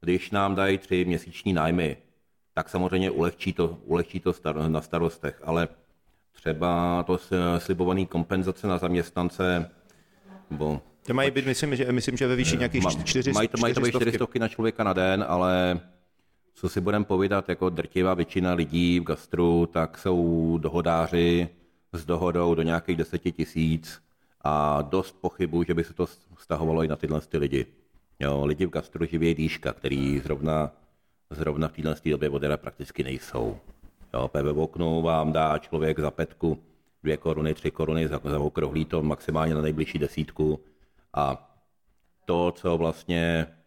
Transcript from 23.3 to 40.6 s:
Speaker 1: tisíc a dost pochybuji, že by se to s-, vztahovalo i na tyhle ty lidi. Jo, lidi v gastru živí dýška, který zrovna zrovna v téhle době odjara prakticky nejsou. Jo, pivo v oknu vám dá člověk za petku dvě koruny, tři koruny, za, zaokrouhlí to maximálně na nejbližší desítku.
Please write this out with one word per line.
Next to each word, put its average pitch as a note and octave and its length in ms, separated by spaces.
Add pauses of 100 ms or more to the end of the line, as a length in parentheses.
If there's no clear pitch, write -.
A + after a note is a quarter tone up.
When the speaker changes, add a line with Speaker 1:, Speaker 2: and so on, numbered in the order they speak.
Speaker 1:
tisíc D#2+ 680 (400)
a D2+ 400
dost F2+ 400
pochybuji, E2+ 460
že F2 60
by E2 100
se - 100
to F2 140
s-, - 120 (180)
vztahovalo D#2+ 460
i D#2+ 40
na D2+ 80
tyhle D2+ 260
ty - 160
lidi. C2+ 280 (540)
Jo, C#2+ 260
lidi D2+ 200
v F2 40
gastru D#2+ 360
živí E2 300
dýška, D2+ 380
který C#2 460
zrovna D2 520 (580)
zrovna D#2 380
v D2 40
téhle D#2 240 (160)
době D2 180
odjara C#2+ 280
prakticky - 460
nejsou. B1+ 540 (560)
Jo, B1 140
pivo D2 260
v D2 60
oknu E2 420
vám D#2+ 300
dá D#2 260
člověk D#2 420
za D2 120
petku - 460 (460)
dvě D2+ 140
koruny, D#2 360
tři - 180
koruny, D#2+ 360
za, D2 160
zaokrouhlí D2 640
to D#2 180
maximálně D#2 520
na D2+ 60
nejbližší D#2 380
desítku. D#2 600 (540)